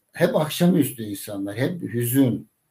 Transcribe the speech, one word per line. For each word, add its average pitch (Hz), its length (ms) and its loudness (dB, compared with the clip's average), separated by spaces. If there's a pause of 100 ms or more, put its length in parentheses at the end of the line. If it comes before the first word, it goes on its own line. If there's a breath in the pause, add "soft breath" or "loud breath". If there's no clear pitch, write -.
(120)
hep - 240 2
akşamüstü 156 680 2
insanlar, 101 540 -8
hep 135 260 -4
hüzün. 120 640 0 (220)